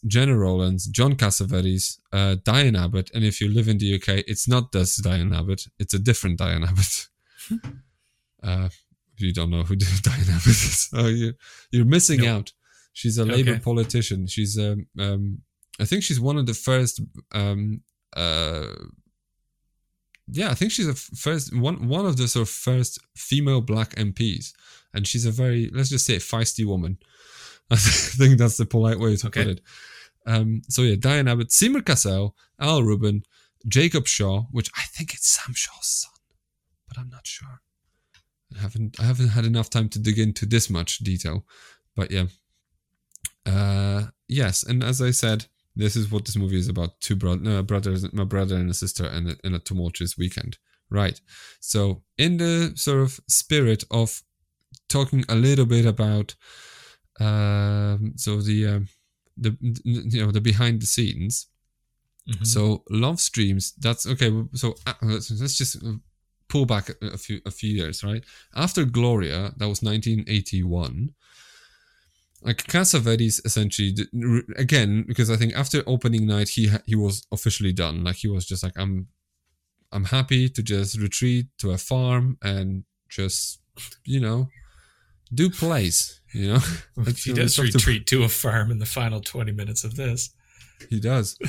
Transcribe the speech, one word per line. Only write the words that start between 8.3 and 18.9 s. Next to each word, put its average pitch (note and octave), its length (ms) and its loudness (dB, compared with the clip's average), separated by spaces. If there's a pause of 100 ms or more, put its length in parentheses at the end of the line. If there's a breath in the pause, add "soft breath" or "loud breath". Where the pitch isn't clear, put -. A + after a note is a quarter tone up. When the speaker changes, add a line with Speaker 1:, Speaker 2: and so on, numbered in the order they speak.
Speaker 1:
Uh, F#2 240 0 (460)
if - 80 -8
you F2+ 100 0
don't E2+ 180 0
know E2+ 120 0
who F#2 140 0
<laughs> F#2+ 260 2
Diane F#2 260 0
Abbott E2+ 180 2
is, - 480 2
oh, A#2 120 2
you, A#2 260 0 (380 loud breath)
you're A#2+ 140 4
missing D3 380 4
Speaker 2:
Nope. A#2+ 60 4
Speaker 1:
out. G#2 240 -2 (400 soft breath)
She's A2+ 260 -2
a A2+ 60 4
Labour B2 280 4
Speaker 2:
Okay. A2+ 80 -2
Speaker 1:
politician. A2+ 680 0
She's, G#2 320 -2
um, G#2 300 -2 (100)
um, G2+ 440 -2 (360)
I G#2+ 60 0
think G3 180 0
she's C3+ 160 0
one C#3 180 0
of C3+ 100 0
the A#2 80 -2
first, B2+ 460 0 (320)
um, G#2 500 -2 (340)
uh, D#2+ 500 -2 (1600)